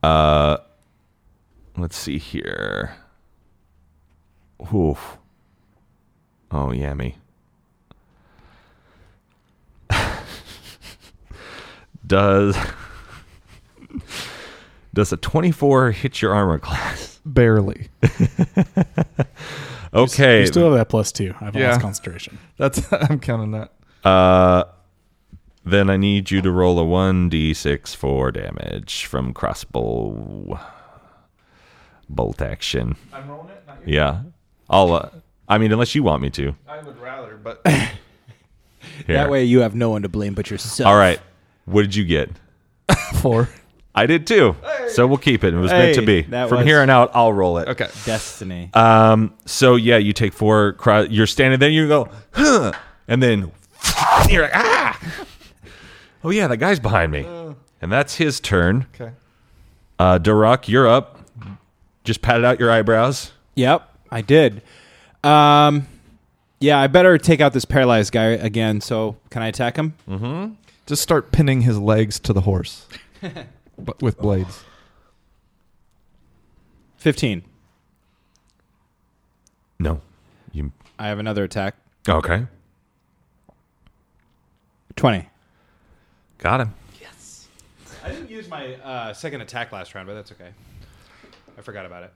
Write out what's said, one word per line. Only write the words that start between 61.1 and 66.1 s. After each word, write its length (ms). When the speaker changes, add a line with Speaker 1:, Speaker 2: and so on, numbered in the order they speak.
Speaker 1:
Just 180
patted 240
out 140
your 120
eyebrows. 600
Speaker 4:
Yep, 320
I 100
did. 400
Um, 640